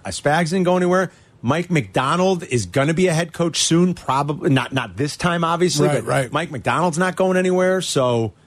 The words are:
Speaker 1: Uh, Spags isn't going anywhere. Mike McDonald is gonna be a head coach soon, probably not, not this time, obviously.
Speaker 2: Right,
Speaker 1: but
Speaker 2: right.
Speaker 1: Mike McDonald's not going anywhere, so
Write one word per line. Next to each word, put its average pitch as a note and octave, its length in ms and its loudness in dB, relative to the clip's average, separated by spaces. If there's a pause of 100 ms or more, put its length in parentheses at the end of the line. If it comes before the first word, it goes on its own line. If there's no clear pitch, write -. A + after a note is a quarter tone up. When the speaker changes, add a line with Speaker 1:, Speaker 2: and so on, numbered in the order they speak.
Speaker 1:
Uh, G2 60 -10
Spags D3 340 0
isn't F3+ 200 0
going F3+ 200 2
anywhere. F3+ 260 2 (320)
Mike D#3 280 -2
McDonald E3 760 0
is A#2 220 -2
gonna C#3 280 0
be F3+ 120 2
a E3+ 80 0
head E3 180 -2
coach E3+ 300 -2
soon, E3+ 320 2
probably C#3+ 560 -2
not, B2+ 220 2
not A#2 240 -6
this C#3+ 200 -4
time, F3 280 -2
obviously. E3 420 2
Speaker 2:
Right, D3 100 2
Speaker 1:
but A2+ 80 -4
Speaker 2:
right. C3+ 280 -2
Speaker 1:
Mike D#3 180 -4
McDonald's D3 480 -2
not F3+ 160 0
going F#3 220 2
anywhere, F#3 440 2
so B2 520 0 (140)